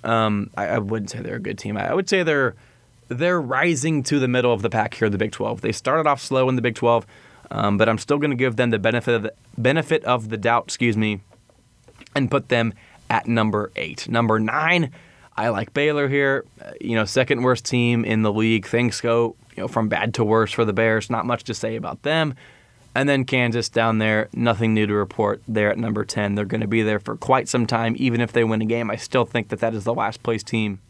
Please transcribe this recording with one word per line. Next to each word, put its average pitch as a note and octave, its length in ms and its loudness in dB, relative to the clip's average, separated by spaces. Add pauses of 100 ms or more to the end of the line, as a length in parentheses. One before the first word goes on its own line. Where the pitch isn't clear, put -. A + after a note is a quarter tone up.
Um, A2 540 0
I, G2 100 -4
I A#2 120 0
wouldn't G#2 320 -6
say A2 80 -10
they're G#2 180 -8
a - 20 -8
good G2+ 180 -8
team. G#2 200 -8
I, F#2+ 140 -4
I - 20 -2
would F#3+ 160 -2
say F#3+ 120 2
they're, C#3+ 340 0 (520)
they're E3+ 340 0
rising C#3+ 600 0
to C#3+ 160 0
the B2+ 80 2
middle B2 260 2
of G2+ 80 -2
the A2 80 0
pack G#2+ 260 0
here A2+ 100 0
in G#2 60 2
the G2+ 60 -2
Big G#2 140 -2
twelve. G#2 300 -6
They A2 100 -2
started D#3 360 0
off C#3 140 0
slow C3 280 2
in B2+ 60 0
the A#2+ 60 0
Big A#2 140 0
twelve, A#2 300 2 (460)
um, G#2 260 0
but A2 100 6
I'm A2 100 2
still D3 200 0
gonna C#3+ 180 0
give B2 200 0
them A#2+ 140 2
the A2+ 100 2
benefit A#2 340 0
of A2 100 0
the, A2 100 -8 (240)
benefit C#3+ 460 2
of A#2 260 0
the A2 80 -4
doubt, A#2 280 2
excuse A#2 320 0
me, G#2+ 220 0 (960)
and C#3 140 2
put C#3 200 0
them A2+ 240 0 (360)
at A2+ 180 0
number A2 480 0
eight. - 340 -8
Number A2 300 2
nine, D3+ 520 0 (460)
I A2+ 120 0
like G#2+ 240 -4
Baylor D3 340 2
here. C#3 380 0 (160)
Uh, - 100 -16 (100)
you A#2 140 -2
know, A2 100 2
second B2 380 0
worst B2 220 2
team A#2+ 380 2
in A2 200 2
the G#2+ 100 2
league. A2 320 2
Things A#2+ 340 0
go, A#2 360 0 (200)
you - 80 -8
know, - 40 -6
from A2 220 0
bad G#2 260 -2
to A#2+ 80 2
worse A2 280 2
for A#2 140 0
the G#2 80 -2
Bears. A2 360 0
Not A2+ 160 -2
much A#2+ 200 -4
to A#2+ 80 -8
say A2+ 220 -6
about G2+ 280 -10
them. D#3 300 0 (640)
And C#3 140 2
then C3+ 160 2
Kansas A#2+ 440 0
down A2+ 280 2
there, A2 360 0
nothing A2+ 400 2
new G#2+ 120 4
to G#2 80 0
report G#2 540 -2
there G#2 240 2
at - 60 -2
number G#2+ 280 -4
ten. G2+ 300 -2
They're G#2 100 -2
gonna G#2+ 220 -4
be A2 160 2
there G#2+ 160 0
for A2 160 -8
quite - 340 0
some A#2+ 180 0
time, A2+ 300 0
even A#2+ 240 0
if A#2 100 -2
they A#2 120 2
win A2 180 0
a A2 40 -2
game. A2+ 240 -2
I G#2+ 60 -4
still A#2+ 300 0
think A#2 240 -4
that G#2 100 -6
that A2+ 140 0
is G#2 100 -6
the A#2 100 0
last A2+ 300 -4
place A2+ 180 -2
team G#2+ 380 -4 (100)